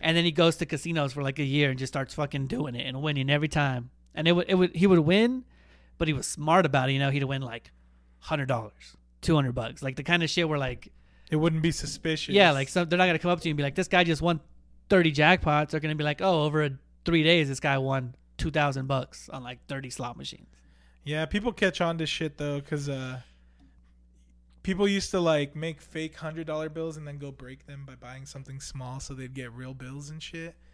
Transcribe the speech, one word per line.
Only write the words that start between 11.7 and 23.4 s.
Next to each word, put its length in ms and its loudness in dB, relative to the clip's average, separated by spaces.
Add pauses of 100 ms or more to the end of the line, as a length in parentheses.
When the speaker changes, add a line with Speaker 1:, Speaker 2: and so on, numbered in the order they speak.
Speaker 2:
suspicious. 640 -4
Speaker 1:
Yeah, 180 8
like, 180 0
so 160 0
they're 120 0
not 80 6
gonna 140 2
come 120 0
up 100 0
to 60 -4
you 40 0
and 60 -2
be 60 -2
like, 120 -4
"This 120 -2
guy 160 4
just 180 2
won 200 0 (480)
thirty 220 6
jackpots." 580 4
They're 100 -4
gonna 160 -4
be 80 -4
like, 180 -2
"Oh, 220 2
over 200 0
a, 80 -2 (340)
three 180 4
days, 260 6
this 100 -4
guy 180 0
won 380 -2 (220)
two 140 -2
thousand 360 0
bucks 420 -6
on, 140 -12
like, 240 -16
thirty 240 -8
slot 260 -10
machines." 300 -16 (560)
Speaker 2:
Yeah, 240 -4
people 260 -2
catch 280 0
on 180 0
to 60 0
shit, 320 -6
though, 240 -4
'cause, 280 -6
uh, 320 -8 (1400)